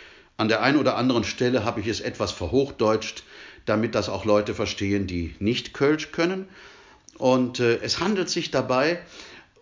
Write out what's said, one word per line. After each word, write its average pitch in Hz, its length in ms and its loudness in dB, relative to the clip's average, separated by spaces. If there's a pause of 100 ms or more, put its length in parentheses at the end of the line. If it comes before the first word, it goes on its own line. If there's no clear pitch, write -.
(380)
An 110 100 0
der 107 140 2
einen 139 160 4
oder 127 180 2
anderen 120 280 2
Stelle 123 420 0
habe 113 160 -2
ich 98 40 -8
es 107 140 -4
etwas 110 320 -4
verhochdeutscht, 110 920 0 (420)
damit 110 280 0
das 104 140 0
auch 98 160 -6
Leute 104 300 4
verstehen, 101 520 -2
die 87 320 -6
nicht - 360 -2
Kölsch 151 380 0
können. 190 360 -2 (680)
Und, 127 420 2
äh, 117 220 4
es 113 180 -4
handelt 185 300 0
sich 170 200 -4
dabei 135 520 0 (600)